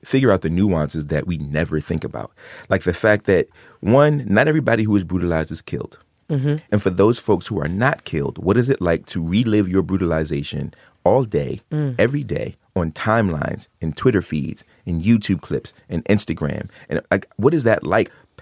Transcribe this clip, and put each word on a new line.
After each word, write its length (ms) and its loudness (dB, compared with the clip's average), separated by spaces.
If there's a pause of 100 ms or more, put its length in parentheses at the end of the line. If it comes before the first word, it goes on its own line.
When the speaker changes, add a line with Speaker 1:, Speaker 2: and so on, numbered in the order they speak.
Speaker 1:
figure 300 2
out 80 2
the 80 -4
nuances 600 0
that 180 -2
we 100 -4
never 460 -4
think 200 -4
about. 300 -10 (380)
Like 140 0
the 100 0
fact 320 2
that, 220 4 (320)
one, 460 4
not 220 4
everybody 360 2
who 120 2
is 80 2
brutalized 460 -2
is 100 -10
killed. 380 -10 (320)
Speaker 2:
Mm-hmm. 260 0 (160)
Speaker 1:
And 80 2
for 80 -2
those 300 4
folks 280 -2
who 140 -4
are 80 -2
not 380 -2
killed, 360 -4
what 140 2
is 140 2
it 100 0
like 260 0
to 160 -6
relive 460 2
your 140 2
brutalization 880 -2 (320)
all 200 4
day, 360 -4 (100)
Speaker 2:
Mm. 280 -4
Speaker 1:
every 260 0
day, 320 -6 (180)
on 180 -2
timelines, 760 -2 (140)
in 100 -4
Twitter 300 2
feeds, 420 -6 (220)
in 160 -4
YouTube 400 2
clips, 320 -6 (160)
in 140 -4
Instagram? 640 -2 (180)
And, 220 -4
like, 160 0 (100)
what 160 4
is 120 0
that 200 2
like? 260 0 (320)